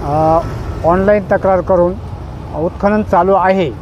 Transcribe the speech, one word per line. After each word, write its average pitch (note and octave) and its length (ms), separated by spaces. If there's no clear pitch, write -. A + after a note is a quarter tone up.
अ, D#3 360
ऑनलाईन G3 440
तक्रार F#3+ 300
करून F3+ 320
उत्खनन G3+ 480
चालू F#3+ 300
आहे F#3 380